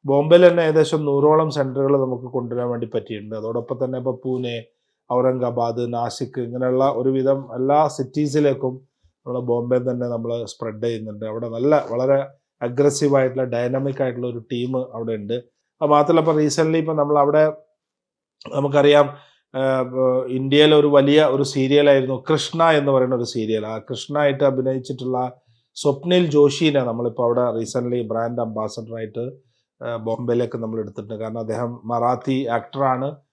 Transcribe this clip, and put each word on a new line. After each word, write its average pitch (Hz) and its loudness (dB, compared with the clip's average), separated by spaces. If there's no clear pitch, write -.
ബോംബെയിൽ 156 6
തന്നെ 170 4
ഏകദേശം 156 2
നൂറോളം 151 4
സെന്ററുകൾ 135 0
നമുക്ക് 127 -6
കൊണ്ടുവരാൻ 120 -4
വേണ്ടി 117 -6
പറ്റിയിട്ടുണ്ട്. 107 -8
അതോടൊപ്പം 117 -6
തന്നെ 127 -6
ഇപ്പൊ 131 -4
പൂനെ, 123 -6
ഔറംഗാബാദ്, 123 0
നാസിക് 120 -6
ഇങ്ങനെയുള്ള 127 -2
ഒരുവിധം 135 0
എല്ലാ 143 2
സിറ്റീസിലേക്കും 139 -2
നമ്മളെ 123 -6
ബോംബെ 120 0
തന്നെ 123 -4
നമ്മൾ 117 -6
സ്പ്രെഡ് 107 -10
ചെയ്യുന്നുണ്ട്. 110 -8
അവിടെ 117 -8
നല്ല 135 2
വളരെ 131 2
അഗ്രസീവ് 143 2
ആയിട്ടുള്ള, 131 0
ഡൈനാമിക് 135 -2
ആയിട്ടുള്ള 123 -4
ഒരു 117 -10
ടീം 123 -4
അവിടെ 117 -6
ഉണ്ട്. 104 -6
അത് 151 0
മാത്രമല്ല, 147 6
ഇപ്പൊ 160 2
റീസെന്റ്ലി 160 2
ഇപ്പൊ 160 -4
നമ്മൾ 147 2
അവിടെ 147 4
നമുക്കറിയാം, 143 6
ഏഹ്, 131 -2
ഇന്ത്യയിലെ 147 6
ഒരു 147 4
വലിയ 139 6
ഒരു 139 0
സീരിയലായിരുന്നു 135 4
കൃഷ്ണ 160 0
എന്ന് 139 0
പറയുന്ന 127 2
ഒരു 120 -4
സീരിയൽ. 110 -2
ആ - -6
കൃഷ്ണ 131 -10
ആയിട്ട് 143 2
അഭിനയിച്ചിട്ടുള്ള 127 -4
സ്വപ്നിൽ 165 2
ജോഷിനെ 143 4
നമ്മളിപ്പോ 117 -4
അവിടെ 123 2
റീസെന്റ്ലി 123 -4
ബ്രാൻഡ് 117 -4
അംബാസഡർ 110 -8
ആയിട്ട്, 113 -8
ഏഹ്, 117 -8
ബോംബെയിലേക്ക് 120 -2
നമ്മൾ 110 -6
എടുത്തിട്ടുണ്ട്. 104 -12
കാരണം 113 -8
അദ്ദേഹം 113 -6
മറാത്തി 127 -2
ആക്ടറാണ് 131 -4